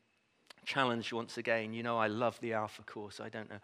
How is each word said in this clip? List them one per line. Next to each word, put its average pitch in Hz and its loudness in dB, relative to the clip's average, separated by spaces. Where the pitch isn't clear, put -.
challenged 120 2
once 117 -2
again. 113 2
You 113 -4
know, 120 0
I 110 6
love 113 2
the 117 0
Alpha 107 -2
course. 104 -12
I 110 -8
don't 110 -8
know 101 -12